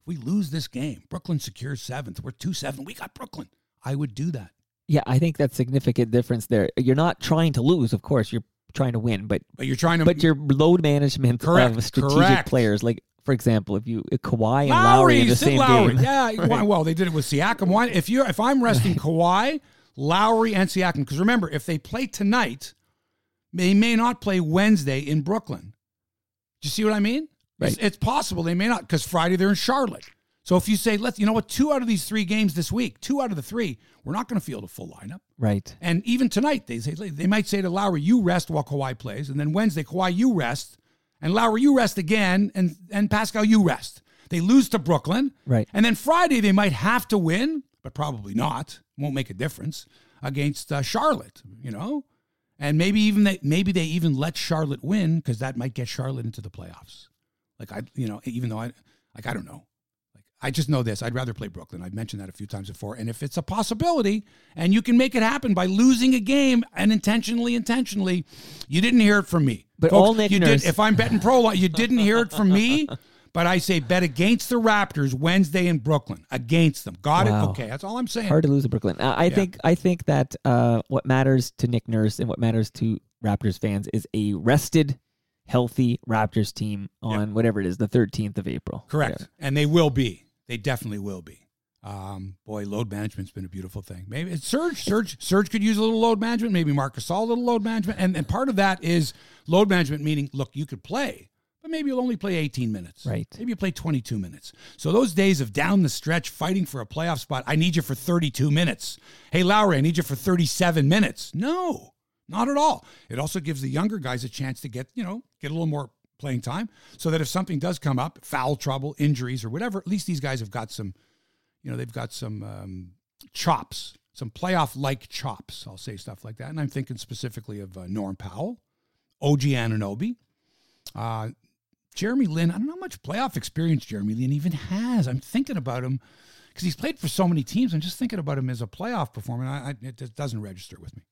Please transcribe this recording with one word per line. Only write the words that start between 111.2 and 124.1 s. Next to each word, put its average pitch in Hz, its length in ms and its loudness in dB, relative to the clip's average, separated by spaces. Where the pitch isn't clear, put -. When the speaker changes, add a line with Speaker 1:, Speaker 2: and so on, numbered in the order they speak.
Speaker 1:
No, 320 580 -4
not 214 200 -4
at 285 80 0
all. 302 280 0
It 120 120 -8
also 156 180 -4
gives 147 240 -6
the 135 80 -4
younger 196 280 -2
guys 127 260 -6
a 127 40 -8
chance 131 340 -8
to 139 60 -12
get, 123 260 -10
you 233 100 -8
know, 202 180 -10
get 147 120 -8
a - 20 -6
little 165 120 -2
more 143 240 -4
playing 131 220 -6
time 175 280 -6
so 165 160 -4
that 160 80 0
if 139 80 -4
something 180 320 -4
does 170 180 -4
come 135 200 -2
up, 147 260 -6
foul 135 320 -2
trouble, 139 420 -6
injuries, 127 460 -2
or 117 40 -8
whatever, 196 300 -6
at - 80 -10
least 185 220 -4
these 170 120 -4
guys 131 200 -4
have 104 100 -10
got 113 220 -10
some, 101 220 -10
you 135 80 -14
know, 123 60 -8
they've 120 160 -10
got 120 200 -12
some, 107 300 -12
um, 95 480 -16
chops, - 640 -4